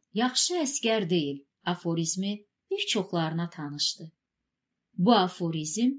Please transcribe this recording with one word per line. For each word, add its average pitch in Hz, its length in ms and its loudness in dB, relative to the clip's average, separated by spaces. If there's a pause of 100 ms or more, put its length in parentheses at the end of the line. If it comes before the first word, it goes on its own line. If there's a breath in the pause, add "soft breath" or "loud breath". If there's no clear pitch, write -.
(140)
yaxşı 247 400 0
əskər 220 560 0
deyil" 147 280 2 (260)
aforizmi 175 720 -2 (360)
bir 403 160 -2
çoxlarına 170 640 -2
tanışdı. 147 640 -6 (840)
Bu 196 160 6
aforizm 180 840 0